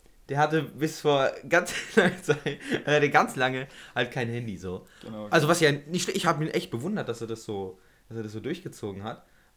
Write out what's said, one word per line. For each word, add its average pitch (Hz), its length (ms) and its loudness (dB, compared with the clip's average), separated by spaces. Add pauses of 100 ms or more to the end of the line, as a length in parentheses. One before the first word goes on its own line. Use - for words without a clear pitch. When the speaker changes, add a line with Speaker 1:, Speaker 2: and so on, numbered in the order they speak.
(300)
Speaker 1:
der 135 100 -4
hatte 151 240 2
bis 156 380 -4
vor 139 300 4 (160)
ganz 175 260 2 (120)
<laughs> - 100 -2
langer 180 260 4
Zeit, 147 380 -2 (260)
er 147 100 4
hatte 147 140 6
ganz 165 260 4
lange 131 320 -2 (260)
halt 127 180 -2
kein 120 180 -2
Handy, 117 280 -6
so. 92 280 -8 (160)
Speaker 2:
Genau, 107 240 -12
Speaker 1:
Also, 147 200 4
Speaker 2:
genau. 156 60 4
Speaker 1:
was 170 80 4
ja 151 120 6
nicht 151 380 -4
schli-, - 60 -2
ich 190 100 -2
hab 156 160 2
ihn 156 60 0
echt - 240 -4
bewundert, 139 380 -4
dass 113 120 -6
er 113 60 -8
das 110 160 -8
so, 98 360 -6 (280)
dass 113 100 -12
er 113 60 -6
das 107 80 -8
so 110 80 -8
durchgezogen 104 640 -8
hat. 117 220 -12 (320)